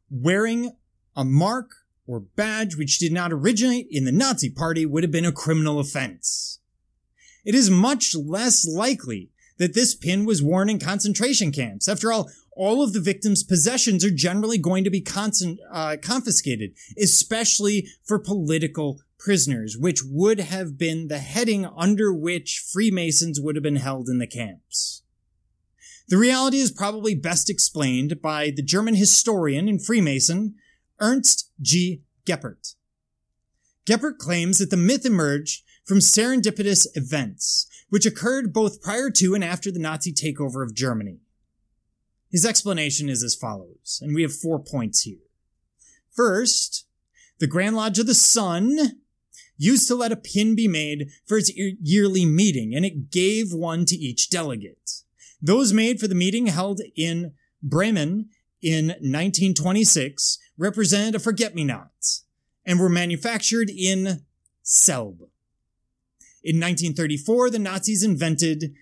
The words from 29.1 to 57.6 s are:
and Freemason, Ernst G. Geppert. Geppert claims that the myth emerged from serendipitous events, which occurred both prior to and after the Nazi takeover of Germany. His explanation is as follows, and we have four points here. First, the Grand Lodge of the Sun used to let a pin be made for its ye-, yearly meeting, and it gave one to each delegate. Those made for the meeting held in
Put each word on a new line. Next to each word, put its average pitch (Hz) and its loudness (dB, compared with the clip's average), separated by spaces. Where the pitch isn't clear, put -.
and 202 0
Freemason, 190 0
Ernst - 2
G. 170 0
Geppert. - -6
Geppert 233 0
claims 175 0
that 202 0
the 185 2
myth 226 2
emerged 156 0
from 196 4
serendipitous 214 4
events, 123 -2
which 202 2
occurred 233 -2
both 208 -2
prior 247 -4
to 185 2
and 202 0
after 175 -6
the 175 -8
Nazi 156 -6
takeover 139 -4
of 110 -10
Germany. 110 -4
His 180 2
explanation 156 0
is 123 -2
as 117 -2
follows, 98 -12
and 147 -6
we 160 0
have 147 -2
four 165 -4
points 117 -4
here. 98 -10
First, - 0
the 156 0
Grand 185 0
Lodge 214 -2
of 233 0
the 254 2
Sun 220 2
used 208 4
to 247 2
let 233 0
a 220 -2
pin 220 2
be 226 2
made 151 -2
for 214 0
its - 0
ye-, 196 -4
yearly 190 4
meeting, 151 2
and 170 0
it 151 -8
gave 196 0
one 165 -2
to 180 0
each 139 -4
delegate. 135 -8
Those 202 4
made 220 2
for 220 -2
the 190 -2
meeting 190 0
held 190 -2
in 165 -4